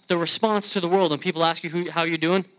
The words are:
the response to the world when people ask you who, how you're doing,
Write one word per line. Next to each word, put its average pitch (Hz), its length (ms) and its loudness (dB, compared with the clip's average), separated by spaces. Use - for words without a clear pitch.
the 180 100 2
response 202 560 0
to 202 60 -2
the 175 80 0
world 180 240 4
when 143 80 -2
people 165 240 -2
ask 165 200 0
you 170 60 -8
who, 175 200 -4
how 165 140 -2
you're 165 140 -2
doing, 175 280 2